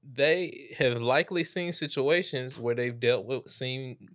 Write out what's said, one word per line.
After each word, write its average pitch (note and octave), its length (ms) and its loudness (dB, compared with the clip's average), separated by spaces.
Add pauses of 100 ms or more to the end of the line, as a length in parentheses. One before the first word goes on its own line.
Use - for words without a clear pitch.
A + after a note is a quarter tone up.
they D3+ 680 0
have A#2+ 240 4
likely D#3+ 420 2
seen F3 300 -4
situations C#3+ 840 -2
where A#2+ 160 0
they've B2 240 -2
dealt A#2 260 2
with, B2+ 240 -6
seen B2+ 480 -6 (180)